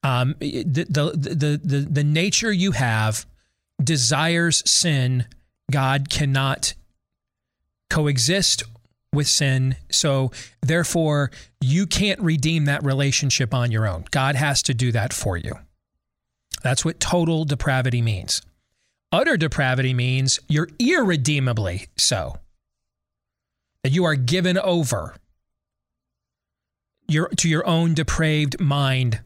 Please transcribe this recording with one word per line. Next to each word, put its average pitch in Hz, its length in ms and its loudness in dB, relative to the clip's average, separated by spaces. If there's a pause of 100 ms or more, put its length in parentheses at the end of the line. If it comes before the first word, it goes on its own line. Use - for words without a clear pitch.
Um, 127 360 0
the, - 260 -4
the, 139 200 0
the, 147 760 -2
the, 143 280 -2
the 147 140 0
nature 185 480 0
you 185 200 0
have 110 540 0 (560)
desires 156 880 0
sin. 131 560 2 (440)
God 139 380 0
cannot 135 680 -2 (1160)
coexist 147 720 0 (500)
with 143 140 2
sin. 131 500 0 (140)
So 135 400 0 (320)
therefore, 156 680 0 (300)
you 156 260 2
can't 202 340 0
redeem 160 460 2
that 143 180 0
relationship 135 680 0
on 120 160 0
your 110 160 0
own. 87 240 -4
God 139 260 0
has 143 280 0
to 135 100 0
do 120 180 0
that 113 200 -2
for 92 240 -4
you. - 180 -8 (1080)
That's 131 220 -2
what 160 160 -4
total 165 440 0
depravity 131 580 0
means. 110 400 -2 (680)
Utter 254 260 2
depravity 131 580 0
means 127 440 0 (100)
you're 156 200 0 (100)
irredeemably 139 1080 0 (100)
so. - 420 -2 (1400)
That 131 80 0
you 175 140 2
are 156 120 2
given 175 420 2
over 160 580 -2 (1900)
your, 156 220 2
to - 200 0
your 156 180 2
own 165 280 2
depraved 151 680 0
mind. 135 640 2